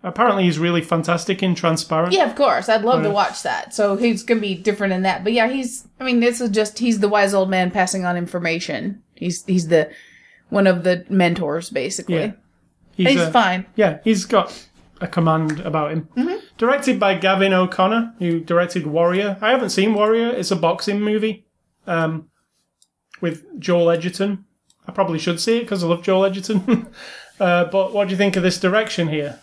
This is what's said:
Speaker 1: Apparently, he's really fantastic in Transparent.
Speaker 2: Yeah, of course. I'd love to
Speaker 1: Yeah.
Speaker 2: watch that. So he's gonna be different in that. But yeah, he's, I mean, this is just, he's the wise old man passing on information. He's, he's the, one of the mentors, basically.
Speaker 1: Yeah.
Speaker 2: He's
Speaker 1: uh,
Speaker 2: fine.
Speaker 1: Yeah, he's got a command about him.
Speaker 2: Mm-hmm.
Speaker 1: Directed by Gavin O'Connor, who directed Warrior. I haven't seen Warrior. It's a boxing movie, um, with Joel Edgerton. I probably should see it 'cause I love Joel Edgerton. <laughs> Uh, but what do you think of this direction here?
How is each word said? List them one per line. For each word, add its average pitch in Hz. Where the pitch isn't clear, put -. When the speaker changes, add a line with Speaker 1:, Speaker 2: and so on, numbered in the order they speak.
Speaker 1:
Apparently, 196
he's 165
really 170
fantastic 170
in 185
Transparent. 165
Speaker 2:
Yeah, 359
of -
course. 254
I'd 220
love 240
to 214
Speaker 1:
Yeah. 202
Speaker 2:
watch -
that. -
So 202
he's 226
gonna 226
be 202
different 202
in 185
that. 185
But 208
yeah, 233
he's, 254
I 262
mean, 247
this 233
is 240
just, 214
he's 226
the 208
wise 202
old 190
man 185
passing 185
on 175
information. 170
He's, 175
he's 180
the, 160
one 196
of 175
the 180
mentors, 170
basically. 180
Speaker 1:
Yeah. 202
Speaker 2:
He's 240
Speaker 1:
uh, 165
Speaker 2:
fine. 185
Speaker 1:
Yeah, 185
he's 214
got -
a 175
command 160
about 156
him. 160
Speaker 2:
Mm-hmm. 330
Speaker 1:
Directed 254
by 196
Gavin 190
O'Connor, 190
who 170
directed 175
Warrior. 180
I 214
haven't 247
seen 202
Warrior. 220
It's 208
a 196
boxing 170
movie, 214
um, 160
with 170
Joel 170
Edgerton. 180
I 185
probably 185
should 170
see 233
it 233
'cause 190
I 170
love 170
Joel 190
Edgerton. 196
<laughs> -
Uh, 175
but 190
what 202
do 185
you 190
think 196
of 190
this 180
direction 196
here? 147